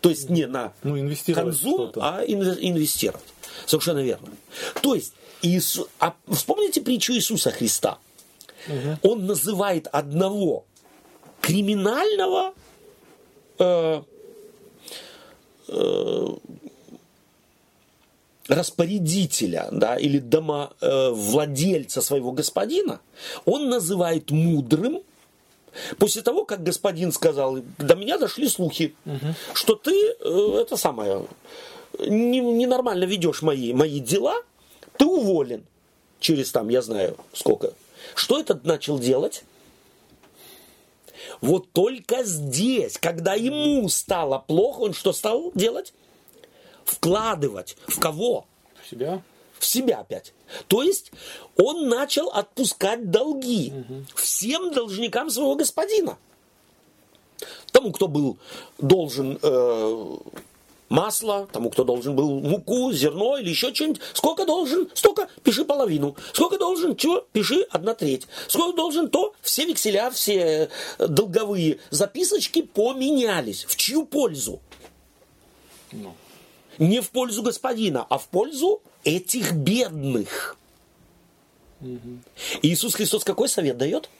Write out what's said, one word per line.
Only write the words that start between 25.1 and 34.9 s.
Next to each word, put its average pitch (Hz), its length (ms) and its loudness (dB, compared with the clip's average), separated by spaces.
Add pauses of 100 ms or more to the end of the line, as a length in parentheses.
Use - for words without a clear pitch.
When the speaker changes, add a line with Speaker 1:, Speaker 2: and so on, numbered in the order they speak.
Speaker 1:
после 208 240 2
того, 359 240 2
как 196 180 -6
господин 180 480 0
сказал: 139 460 2 (200)
«До 147 180 4
меня 214 220 -2
дошли 269 320 0
слухи, 156 460 0 (100)
Speaker 3:
Мгм. 147 300 -4 (180)
Speaker 1:
что - 220 4
ты, 285 160 -2 (280)
э, 202 420 2
это - 160 0
самое, 104 480 0 (720)
не-, 240 420 2
ненормально 240 640 2
ведешь 175 360 0
мои, 135 320 0
мои 143 260 2
дела, 202 360 0 (600)